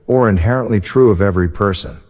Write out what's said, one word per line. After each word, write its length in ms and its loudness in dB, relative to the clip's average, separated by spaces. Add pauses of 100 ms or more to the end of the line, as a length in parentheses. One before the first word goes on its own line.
or 200 2
inherently 520 0
true 320 2
of 80 0
every 280 0
person. 500 -4 (120)